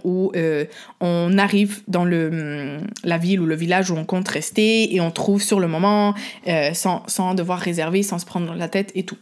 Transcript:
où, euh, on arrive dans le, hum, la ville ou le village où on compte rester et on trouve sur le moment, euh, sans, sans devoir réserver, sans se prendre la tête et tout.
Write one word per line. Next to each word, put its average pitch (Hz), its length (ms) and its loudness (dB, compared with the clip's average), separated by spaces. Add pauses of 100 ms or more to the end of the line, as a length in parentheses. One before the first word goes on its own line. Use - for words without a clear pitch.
où, 185 320 2
euh, 160 300 2 (360)
on 175 380 2
arrive 202 480 2
dans 175 180 2
le, 165 220 2
hum, 147 600 -6 (160)
la 170 140 0
ville 180 220 2
ou 165 80 0
le 156 80 0
village 180 340 0
où 170 60 -2
on 160 100 -4
compte 185 220 -2
rester 220 640 2
et 180 80 2
on 165 80 0
trouve 202 320 0
sur 202 180 0
le 180 80 0
moment, 202 460 2 (340)
euh, 156 280 2
sans, 180 320 0
sans 185 260 -2
devoir 180 240 -2
réserver, 175 460 0
sans 180 160 -4
se - 80 -10
prendre 170 260 -4
la 170 140 -6
tête 202 260 -2
et 190 80 -4
tout. - 200 -8